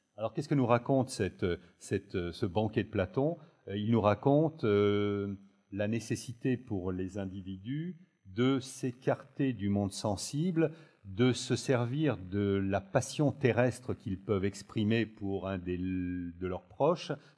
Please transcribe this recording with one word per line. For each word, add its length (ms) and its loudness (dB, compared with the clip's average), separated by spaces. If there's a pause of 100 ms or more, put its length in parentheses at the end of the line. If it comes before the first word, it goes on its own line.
(160)
Alors, 180 -6
qu'est-ce 160 -6
que 60 2
nous 120 4
raconte 420 4
cette, 360 -2 (340)
cette, 520 -4
ce 140 -4
banquet 380 0
de 60 -6
Platon ? 480 0 (320)
Euh, 80 -4
il 120 -2
nous 120 6
raconte, 640 4
euh, 680 4 (380)
la 160 -2
nécessité 680 -2
pour 340 -4
les 260 -4
individus 800 -8 (280)
de 340 2
s'écarter 920 -2
du 160 -2
monde 240 2
sensible, 800 0 (340)
de 280 2
se 220 -2
servir 600 0
de 460 0
la 180 0
passion 500 0
terrestre 640 2
qu'ils 260 -6
peuvent 240 0
exprimer 600 0
pour 400 -6
un 100 -2
des, 220 -4
de 680 -6
leurs 200 -6
proches, 460 0 (240)